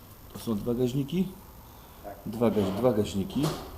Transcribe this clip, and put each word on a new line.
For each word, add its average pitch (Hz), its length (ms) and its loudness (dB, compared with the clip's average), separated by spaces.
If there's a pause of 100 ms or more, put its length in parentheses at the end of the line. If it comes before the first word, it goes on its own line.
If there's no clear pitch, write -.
(340)
to 101 60 -12
są 113 180 0
dwa 120 160 0
gaźniki. 139 540 2 (960)
Dwa 110 260 4
gaź-, 95 260 2
dwa 120 160 6
gaźniki. 101 500 2 (340)